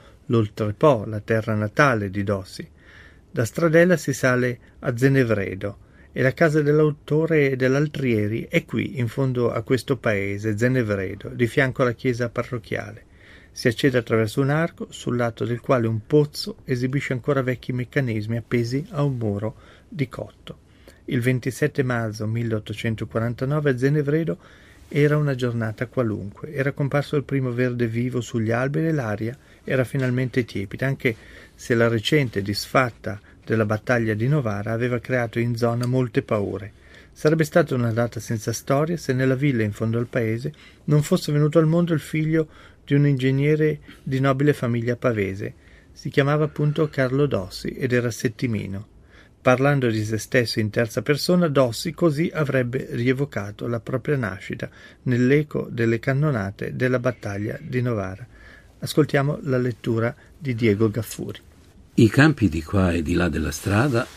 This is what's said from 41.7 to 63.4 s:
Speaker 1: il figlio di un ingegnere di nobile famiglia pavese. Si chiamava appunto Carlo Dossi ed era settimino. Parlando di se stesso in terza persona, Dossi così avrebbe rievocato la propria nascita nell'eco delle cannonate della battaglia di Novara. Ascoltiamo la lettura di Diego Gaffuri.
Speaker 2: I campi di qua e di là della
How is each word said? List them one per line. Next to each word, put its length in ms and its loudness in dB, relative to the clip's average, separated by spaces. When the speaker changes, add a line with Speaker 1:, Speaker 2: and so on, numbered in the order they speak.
Speaker 1:
il 60 0
figlio 480 0
di 100 0
un 120 6
ingegnere 720 2
di 160 -2
nobile 320 4
famiglia 420 -2
pavese. 600 -2
Si 180 -12
chiamava 360 2
appunto 440 0
Carlo 380 0
Dossi 440 -4
ed 220 -4
era 200 0
settimino. 760 -4
Parlando 460 2
di 160 0
se 140 -4
stesso 420 0
in 100 0
terza 320 -2
persona, 460 2
Dossi 440 0
così 400 0
avrebbe 580 -2
rievocato 760 -2
la 140 -4
propria 360 -4
nascita 540 -6
nell'eco 680 2
delle 280 0
cannonate 800 -2
della 240 0
battaglia 600 -4
di 200 -6
Novara. 440 -4
Ascoltiamo 640 0
la 160 0
lettura 560 -2
di 180 -4
Diego 360 4
Gaffuri. 500 -8
Speaker 2:
I 120 8
campi 400 4
di 120 -4
qua 300 2
e 80 0
di 140 -2
là 160 2
della 200 -2